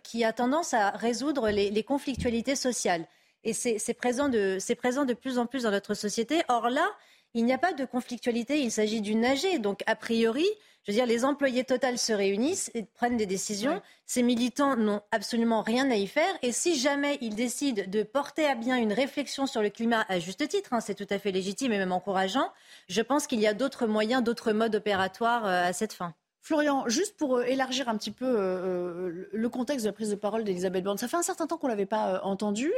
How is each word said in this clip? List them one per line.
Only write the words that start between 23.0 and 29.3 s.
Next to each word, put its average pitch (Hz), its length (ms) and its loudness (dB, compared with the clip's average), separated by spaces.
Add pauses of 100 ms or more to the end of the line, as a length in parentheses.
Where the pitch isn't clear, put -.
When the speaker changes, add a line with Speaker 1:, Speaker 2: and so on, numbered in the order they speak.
Speaker 1:
pense 285 260 0
qu'il 240 120 0
y 214 80 4
a 214 60 4
d'autres 247 320 -2
moyens, 214 380 2
d'autres 220 300 0
modes 220 220 2
opératoires, 214 720 0
euh, 180 240 2
à - 20 -2
cette 208 220 -4
fin. 170 220 -10 (260)
Speaker 2:
Florian, 294 460 2
juste 285 300 -2
pour, 254 200 0
euh, 240 80 0
élargir 254 440 0
un 220 80 0
petit 208 140 -8
peu, 247 160 -10
euh, 247 100 2
euh, 180 960 -2